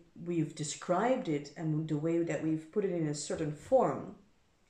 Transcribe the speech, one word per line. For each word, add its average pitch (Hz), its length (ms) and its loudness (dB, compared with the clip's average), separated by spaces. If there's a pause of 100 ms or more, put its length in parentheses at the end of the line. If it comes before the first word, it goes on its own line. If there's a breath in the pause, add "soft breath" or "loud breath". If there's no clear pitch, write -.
(260)
we've 165 280 0
described 190 760 0
it 147 260 -2
and 160 320 0
the 156 100 0
way 165 240 2
that 156 220 -2
we've 156 280 0
put 202 120 0
it 190 80 0
in 170 160 0
a 147 80 0
certain 156 380 -2
form 190 600 2 (540)